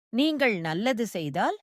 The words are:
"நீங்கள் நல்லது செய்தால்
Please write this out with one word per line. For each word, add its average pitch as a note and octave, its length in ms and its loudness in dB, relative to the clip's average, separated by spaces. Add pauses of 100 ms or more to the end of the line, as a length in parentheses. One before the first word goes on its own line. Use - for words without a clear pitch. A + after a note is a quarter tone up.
"நீங்கள் C4+ 500 2
நல்லது G#3 480 0
செய்தால் F3+ 560 -2